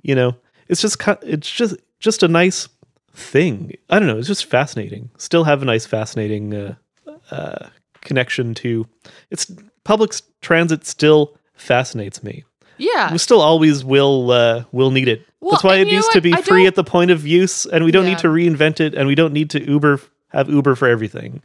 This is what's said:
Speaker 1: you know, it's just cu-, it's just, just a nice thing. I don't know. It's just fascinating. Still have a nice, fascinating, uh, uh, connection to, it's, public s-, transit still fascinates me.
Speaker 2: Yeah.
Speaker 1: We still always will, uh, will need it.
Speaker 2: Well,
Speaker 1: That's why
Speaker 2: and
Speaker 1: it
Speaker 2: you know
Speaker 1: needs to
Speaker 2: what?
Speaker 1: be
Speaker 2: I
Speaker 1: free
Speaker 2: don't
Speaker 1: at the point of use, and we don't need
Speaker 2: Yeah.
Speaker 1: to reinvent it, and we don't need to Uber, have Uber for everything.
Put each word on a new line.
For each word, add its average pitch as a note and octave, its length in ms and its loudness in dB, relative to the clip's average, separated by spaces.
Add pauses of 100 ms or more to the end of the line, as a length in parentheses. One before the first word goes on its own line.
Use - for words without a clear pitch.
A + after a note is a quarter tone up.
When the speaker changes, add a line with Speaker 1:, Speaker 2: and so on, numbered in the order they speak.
Speaker 1:
you C3+ 140 -2
know, B2 180 2 (360)
it's F3 120 -2
just G#3 180 -2
cu-, - 240 -2
it's - 280 -6
just, A3 240 -4 (240)
just G#3+ 240 0
a F3+ 60 2
nice F3 400 0 (440)
thing. C3+ 600 -2 (160)
I G3 100 2
don't G3+ 80 0
know. A2 100 -2
It's B2 120 -6
just - 160 -6
fascinating. A#2+ 720 -4
Still - 260 0
have D3 180 0
a C3+ 40 -6
nice, A2+ 200 -2
fascinating, G#2+ 680 -6
uh, G2+ 220 -10 (560)
uh, - 360 -12 (320)
connection B2+ 560 -4
to, A2+ 320 -6 (420)
it's, - 220 -10 (320)
public G#3+ 300 0
s-, - 80 -12 (200)
transit E3 440 0
still D3+ 500 2 (200)
fascinates A#2+ 680 -4
me. - 220 -16 (320)
Speaker 2:
Yeah. C#4+ 340 -2
Speaker 1:
We E3 60 -4
still G#3 240 4
always D#3 420 2
will, C3+ 480 2
uh, A#2+ 400 2
will C3 200 0
need C3 180 0
it. A2+ 160 -4 (160)
Speaker 2:
Well, F4+ 100 -2
Speaker 1:
That's F#4+ 140 2
why F#3+ 120 4
Speaker 2:
and F#3+ 40 4
Speaker 1:
it C#4 60 2
Speaker 2:
you G#4 60 0
know G#4+ 40 2
Speaker 1:
needs A4 120 2
to A4+ 100 2
Speaker 2:
what? D#3+ 40 -4
Speaker 1:
be F3 100 2
Speaker 2:
I - 100 0
Speaker 1:
free F#4 180 4
Speaker 2:
don't F#3+ 60 6
Speaker 1:
at F#3 80 0
the F#3 100 0
point F3 260 2
of D#3 160 0
use, F3+ 380 0
and E3 180 0
we E3 80 2
don't F#3 140 4
need F#3 60 0
Speaker 2:
Yeah. F#3 60 -2
Speaker 1:
to F3 100 0
reinvent D#3 520 2
it, D#3 140 0
and C#3 120 -2
we C#3 100 0
don't D#3+ 180 2
need D3+ 160 -2
to D3 200 -4
Uber, C#3+ 300 2 (300)
have C3+ 200 -2
Uber C#3 260 2
for C3 120 0
everything. A#2 580 -4